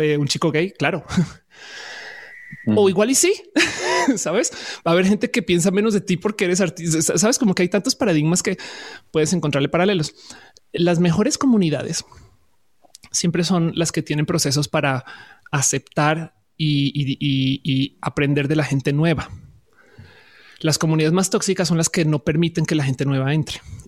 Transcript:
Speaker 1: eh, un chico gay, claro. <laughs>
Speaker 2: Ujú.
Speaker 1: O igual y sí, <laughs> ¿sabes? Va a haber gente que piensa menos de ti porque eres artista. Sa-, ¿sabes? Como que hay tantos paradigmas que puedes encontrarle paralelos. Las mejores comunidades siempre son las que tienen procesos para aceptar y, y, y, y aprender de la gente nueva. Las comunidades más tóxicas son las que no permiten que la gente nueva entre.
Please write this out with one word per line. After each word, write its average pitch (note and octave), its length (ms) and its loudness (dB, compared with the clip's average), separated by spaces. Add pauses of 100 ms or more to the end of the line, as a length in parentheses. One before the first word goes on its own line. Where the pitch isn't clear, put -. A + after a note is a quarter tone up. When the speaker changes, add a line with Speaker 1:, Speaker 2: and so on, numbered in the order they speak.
Speaker 1:
eh, D3+ 160 2
un D3 100 0
chico - 240 0
gay, E3 200 0
claro. D3 360 -4
<laughs> - 1600 -8
Speaker 2:
Ujú. G#3+ 160 4
Speaker 1:
O G3 80 6
igual G#3 220 2
y C4+ 40 2
sí, E4+ 180 4 (220)
<laughs> D#4+ 600 0
¿sabes? F3+ 340 -2 (340)
Va E3 60 4
a - 20 6
haber F#3 120 4
gente G#3+ 260 2
que A#3+ 100 0
piensa F3 300 2
menos G#3 220 2
de G3+ 80 0
ti F3+ 160 0
porque G#3+ 280 -2
eres F3+ 160 2
artista. E3 400 0
Sa-, - 160 0
¿sabes? G#3+ 220 2
Como G3 160 0
que F#3 80 0
hay F3+ 60 0
tantos - 260 -2
paradigmas E3+ 480 0
que F#3 140 -4 (540)
puedes D#3 220 0
encontrarle D3 360 0
paralelos. F3 440 0 (600)
Las E3+ 260 2
mejores F3+ 380 2
comunidades F3 680 2 (1080)
siempre E3+ 320 0
son E3 320 2
las E3 160 0
que E3 100 -2
tienen D3+ 240 -2
procesos D3 420 0
para C#3 380 -2 (460)
aceptar D3+ 840 -2 (220)
y, D3 360 2
y, C#3 260 -2
y, C3+ 440 0
y C3+ 380 -2
aprender C#3+ 460 0
de D3+ 80 -2
la D3+ 80 0
gente C#3 300 -2
nueva. D#3 360 0 (1300)
Las D#3 180 0
comunidades D#3+ 360 2
más F#3+ 160 0
tóxicas F#3+ 380 0
son E3+ 100 2
las D#3+ 120 0
que F3 160 0
no D3+ 180 0
permiten E3 420 0
que E3+ 100 0
la D3+ 80 0
gente C3+ 220 -2
nueva C3+ 280 0
entre. - 280 -4 (260)